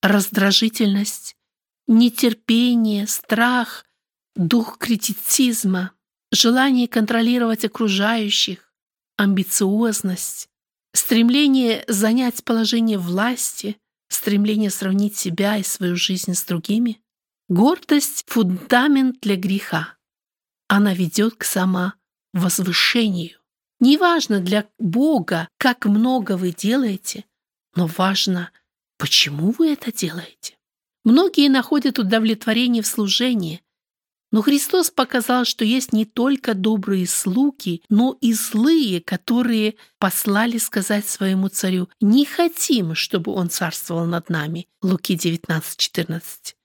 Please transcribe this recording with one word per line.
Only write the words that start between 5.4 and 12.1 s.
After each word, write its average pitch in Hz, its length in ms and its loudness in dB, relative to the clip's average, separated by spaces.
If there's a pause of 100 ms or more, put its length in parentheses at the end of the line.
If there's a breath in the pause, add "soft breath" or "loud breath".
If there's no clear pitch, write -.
желание 247 560 2
контролировать 226 800 0
окружающих, 208 960 -2 (560)
амбициозность, 196 1300 -2 (440)
стремление 247 920 2
занять 233 560 0